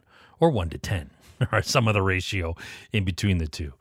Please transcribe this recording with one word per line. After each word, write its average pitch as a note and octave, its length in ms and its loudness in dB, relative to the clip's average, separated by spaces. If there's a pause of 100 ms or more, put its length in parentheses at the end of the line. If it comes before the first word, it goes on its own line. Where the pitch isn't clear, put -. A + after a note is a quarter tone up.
(400)
or E3 100 6
one F#2+ 200 0
to - 80 -8
ten, - 320 -4 (200)
<laughs> - 220 -2
or G#2+ 100 4
some A#2+ 240 2
other G#2 160 4
ratio F#2 540 -2 (360)
in G2+ 120 0
between F#2 340 2
the D#2+ 80 -2
two, D2+ 340 -10